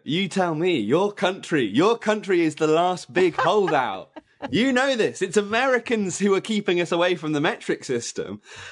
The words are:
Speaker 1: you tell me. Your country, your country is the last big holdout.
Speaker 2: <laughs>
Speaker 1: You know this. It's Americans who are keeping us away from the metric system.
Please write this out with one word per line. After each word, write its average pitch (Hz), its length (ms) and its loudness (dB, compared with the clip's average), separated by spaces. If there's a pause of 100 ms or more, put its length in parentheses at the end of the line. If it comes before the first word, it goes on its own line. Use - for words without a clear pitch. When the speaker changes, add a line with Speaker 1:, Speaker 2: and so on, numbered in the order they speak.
Speaker 1:
you 180 240 -2
tell 175 280 0
me. 170 240 0
Your 160 320 2
country, 180 540 -2
your 175 320 2
country 196 440 0
is 156 140 0
the 156 120 0
last 170 460 0
big 180 220 2
holdout. 147 800 0
Speaker 2:
<laughs> - 60 -18 (280)
Speaker 1:
You 240 240 2
know 262 220 2
this. 170 260 -2
It's 196 160 -2
Americans 226 800 0
who 196 160 2
are 185 80 2
keeping 196 400 0
us 170 100 -2
away 180 220 2
from 156 200 -4
the 143 60 0
metric 185 440 -2
system. 113 580 -6 (300)